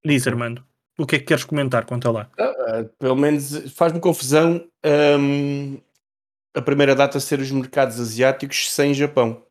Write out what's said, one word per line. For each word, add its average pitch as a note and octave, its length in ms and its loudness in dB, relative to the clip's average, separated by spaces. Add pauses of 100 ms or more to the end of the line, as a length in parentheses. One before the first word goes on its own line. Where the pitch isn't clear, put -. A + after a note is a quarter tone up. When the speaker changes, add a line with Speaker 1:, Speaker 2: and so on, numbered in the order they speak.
Speaker 1:
Diz, C#3 220 2
Armando, A#2+ 380 -6 (320)
o D#3+ 100 -4
que D3+ 100 0
é - 20 -2
que C3 80 -6
queres D3 180 2
comentar C3+ 400 -2
quanto B2 240 -4
a A#2 40 0
lá? G#2+ 260 -6
Speaker 2:
Ah, G#3+ 60 0
ah, A#2 400 -4 (140)
pelo C3 180 0
menos C#3+ 560 -2
faz-me E3+ 280 0
confusão, E3 640 2 (200)
ahm, C#3+ 920 2 (800)
a C#3 80 -4
primeira C#3 320 4
data C#3 260 2
ser C#3 200 -2
os C3+ 100 -6
mercados C3 480 -2
asiáticos B2+ 720 0
sem C#3+ 240 2
Japão. C3+ 560 0